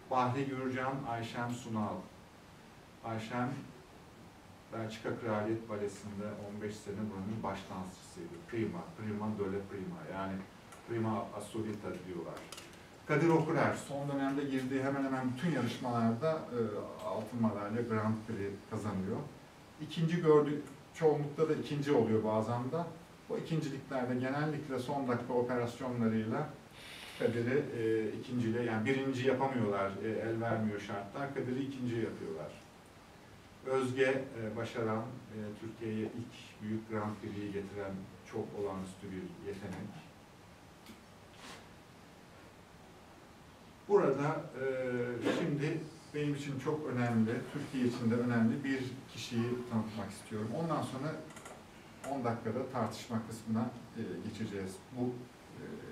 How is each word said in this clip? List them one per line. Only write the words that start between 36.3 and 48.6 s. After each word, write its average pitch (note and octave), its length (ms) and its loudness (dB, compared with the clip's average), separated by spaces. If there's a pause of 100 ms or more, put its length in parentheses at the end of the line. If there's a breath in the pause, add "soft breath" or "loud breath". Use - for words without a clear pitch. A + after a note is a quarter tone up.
büyük G#2+ 280 -2
Grand G#2+ 320 0
Prix'yi G2+ 300 -4
getiren G2 420 -4 (380)
çok - 120 0 (140)
olağanüstü F#2+ 520 -4
bir F2+ 380 -8
yetenek. - 640 -8 (3750)
Burada, C#3+ 520 6 (200)
e, C3 40 0 (760)
şimdi D3+ 420 2 (340)
benim D3 200 2
için C#3 240 -4
çok D3+ 280 0
önemli, A#2+ 440 4 (220)
Türkiye C#3 320 0
için A2+ 260 4
de A#2 40 6
önemli A#2+ 500 4